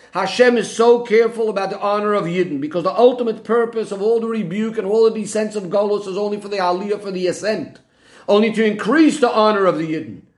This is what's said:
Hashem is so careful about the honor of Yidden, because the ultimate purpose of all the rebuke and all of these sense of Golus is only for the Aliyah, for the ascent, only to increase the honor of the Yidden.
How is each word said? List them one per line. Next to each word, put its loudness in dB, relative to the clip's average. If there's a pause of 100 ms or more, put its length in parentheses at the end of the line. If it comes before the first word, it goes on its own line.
(120)
Hashem 2
is -2
so 4
careful 0
about -4
the -8
honor 0
of 0
Yidden, -2
because -4
the 0
ultimate 2
purpose -2
of -6
all 2
the -2
rebuke -4
and -4
all 4
of 0
these -6
sense -4
of -4
Golus -2
is -6
only -4
for -14
the -4
Aliyah, -2
for -10
the -4
ascent, -4 (480)
only 4
to 2
increase 2
the 2
honor 2
of 2
the -4
Yidden. -8 (160)